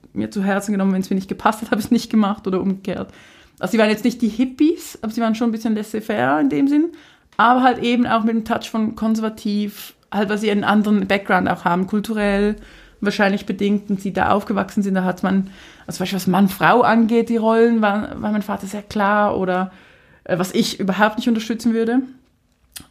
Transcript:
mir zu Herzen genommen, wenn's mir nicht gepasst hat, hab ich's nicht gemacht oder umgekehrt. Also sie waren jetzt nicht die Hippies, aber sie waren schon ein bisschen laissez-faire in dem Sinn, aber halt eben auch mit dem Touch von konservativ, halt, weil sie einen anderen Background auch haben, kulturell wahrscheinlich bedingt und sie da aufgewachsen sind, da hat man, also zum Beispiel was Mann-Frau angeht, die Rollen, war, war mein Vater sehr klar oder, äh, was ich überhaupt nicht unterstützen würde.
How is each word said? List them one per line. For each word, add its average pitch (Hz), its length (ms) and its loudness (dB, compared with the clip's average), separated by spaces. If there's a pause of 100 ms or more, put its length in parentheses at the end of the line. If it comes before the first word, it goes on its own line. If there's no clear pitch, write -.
(140)
mir 220 180 -4
zu 196 120 -4
Herzen 196 280 0
genommen, 196 220 2
wenn's 190 180 -2
mir 196 40 2
nicht 190 120 -4
gepasst 220 340 -2
hat, - 80 -10
hab 214 80 0
ich's - 140 -6
nicht 226 180 2
gemacht 208 380 0
oder 190 120 0
umgekehrt. 190 520 -4 (480)
Also 269 140 -2
sie 233 40 2
waren 214 120 4
jetzt 214 140 0
nicht 240 180 0
die 220 80 0
Hippies, 262 720 0
aber 220 100 -6
sie 226 100 -6
waren 226 140 0
schon 233 140 0
ein - 20 0
bisschen 220 240 -2
laissez-faire 220 640 -2
in 285 100 2
dem 285 180 2
Sinn, 302 220 2 (480)
aber 247 260 4
halt 247 160 4
eben 240 280 2
auch 220 160 0
mit 226 120 0
dem 220 100 -2
Touch - 240 -4
von 220 260 -4
konservativ, 214 960 -4 (180)
halt, 202 180 0
weil 208 80 0
sie 208 140 0
einen 208 120 2
anderen 208 440 2
Background 196 420 0
auch - 160 -2
haben, 185 220 0
kulturell 208 680 0 (460)
wahrscheinlich 202 440 0
bedingt 202 440 -2
und 190 120 -2
sie 190 120 -6
da - 180 2
aufgewachsen 202 500 0
sind, 196 140 -2
da 185 80 2
hat 185 200 -2
man, 190 260 0 (360)
also 170 120 -10
zum 185 60 -4
Beispiel 185 140 -4
was 180 100 -4
Mann-Frau 190 540 4
angeht, 233 480 2
die 233 80 0
Rollen, 226 440 4
war, 208 400 -2
war 214 100 -2
mein 208 100 -2
Vater 196 240 -8
sehr 202 160 -10
klar 208 560 0
oder, 185 340 -2 (520)
äh, - 140 -2
was 185 160 -2
ich - 260 0
überhaupt 202 380 0
nicht 240 100 -4
unterstützen 226 460 0
würde. 226 260 0 (920)